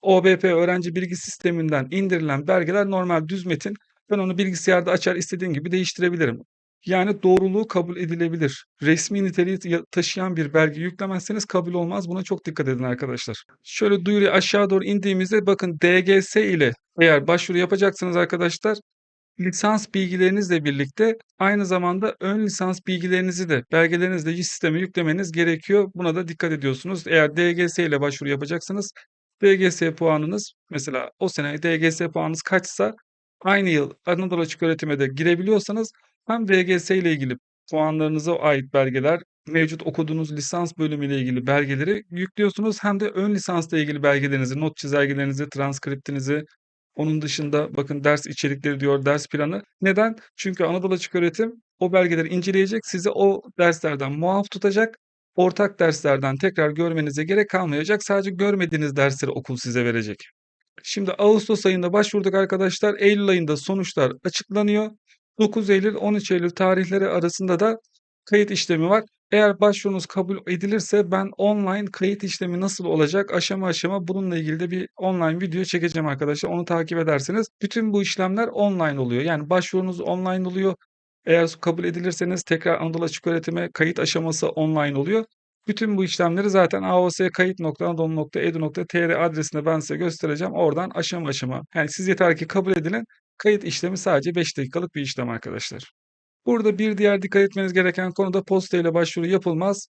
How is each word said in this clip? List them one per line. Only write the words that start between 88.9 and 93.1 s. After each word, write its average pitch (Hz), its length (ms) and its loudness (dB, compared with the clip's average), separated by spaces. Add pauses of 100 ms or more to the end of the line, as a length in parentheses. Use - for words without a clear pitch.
R 165 100 2
adresinde 156 480 -2
ben 160 140 2
size 151 160 -6
göstereceğim. 160 580 -4
Oradan 170 360 0
aşama 170 400 -6
aşama. 131 320 -6 (140)
Yani 156 140 0
siz 185 180 -6
yeter 175 300 2
ki 165 100 -8
kabul 190 240 -2
edilin. 180 320 -2 (340)